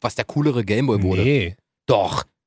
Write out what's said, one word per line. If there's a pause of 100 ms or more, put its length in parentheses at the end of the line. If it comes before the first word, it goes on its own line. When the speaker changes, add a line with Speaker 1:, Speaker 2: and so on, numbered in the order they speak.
Speaker 1:
was
der
coolere
Game
Boy
wurde.
Speaker 2:
Nee. (300)
Speaker 1:
Doch. (220)